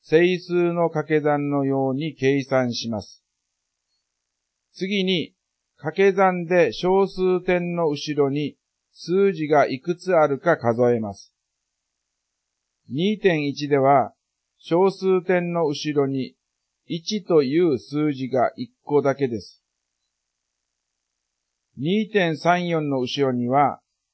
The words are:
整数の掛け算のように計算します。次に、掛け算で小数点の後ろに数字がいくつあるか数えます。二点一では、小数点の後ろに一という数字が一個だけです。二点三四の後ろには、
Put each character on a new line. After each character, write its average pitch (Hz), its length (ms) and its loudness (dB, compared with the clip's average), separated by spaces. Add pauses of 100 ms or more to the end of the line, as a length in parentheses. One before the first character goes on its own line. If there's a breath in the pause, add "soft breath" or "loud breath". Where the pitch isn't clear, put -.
整 175 360 2
数 175 360 -2
の 170 160 0
掛 151 180 -4
け 156 140 2
算 147 280 0
の 143 140 -2
よ 135 280 0
う 131 40 -4
に 147 200 -6
計 135 280 0
算 127 300 -2
し 117 160 -8
ま 107 120 -6
す。 - 220 -20 (1500)
次 190 320 -2
に、 185 280 -2 (440)
掛 156 180 -8
け 196 160 4
算 180 340 2
で 165 280 2
小 190 340 2
数 185 360 -2
点 175 320 -2
の 165 120 -2
後 147 380 -2
ろ 135 40 0
に 143 280 -4 (340)
数 196 400 0
字 156 160 -4
が 143 180 6
い 127 140 -4
く 175 160 -4
つ 180 180 -4
あ 156 140 6
る 139 120 -4
か 165 180 2
数 120 360 2
え 117 60 -2
ま 104 140 -8
す。 - 200 -20 (1600)
二 185 300 -2
点 156 280 0
一 143 220 -6
で 143 80 2
は、 135 360 2 (440)
小 185 340 0
数 185 320 0
点 175 300 -2
の 170 120 -2
後 147 380 -2
ろ 135 40 -2
に 135 280 -6 (500)
一 170 380 -6
と 156 200 4
い 139 180 0
う 147 180 0
数 151 340 -4
字 131 140 -8
が 117 300 0
一 123 160 -12 (100)
個 147 180 0
だ 135 140 0
け - 140 -2
で 110 100 -6
す。 - 240 -20 (2250)
二 196 320 -2
点 175 260 0
三 175 320 0
四 156 220 -2
の 135 100 -2
後 131 280 -2
ろ 127 40 0
に 123 160 -4
は、 160 320 0 (340)